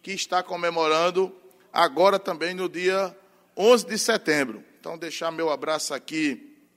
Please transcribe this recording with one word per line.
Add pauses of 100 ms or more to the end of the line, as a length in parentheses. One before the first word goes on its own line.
que
está
comemorando (380)
agora
também
no
dia (420)
onze
de
setembro. (140)
Então,
deixar
meu
abraço
aqui (200)